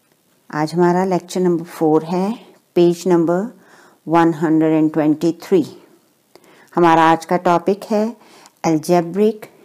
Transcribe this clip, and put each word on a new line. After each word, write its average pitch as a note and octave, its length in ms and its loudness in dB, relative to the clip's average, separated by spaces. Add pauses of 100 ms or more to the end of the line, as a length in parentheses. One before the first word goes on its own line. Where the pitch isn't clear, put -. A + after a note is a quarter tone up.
(500)
आज D3+ 240 -4
हमारा F3 320 2
लेक्चर F3+ 360 -4
नंबर F3 240 0
फ़ोर D#3 400 0
है, F#3 280 -4 (420)
पेज F3 320 2
नंबर E3+ 320 2 (680)
वन E3 260 2
हंड्रेड D#3+ 400 0
एंड D#3 200 2
ट्वेंटी D#3 380 0 (120)
थ्री। F3 200 2 (1080)
हमारा E3 380 4
आज E3 140 -2
का F3+ 200 -2
टॉपिक F3+ 460 0
है G#3+ 140 -2 (600)
अलजेब्रिक F3 800 -2 (200)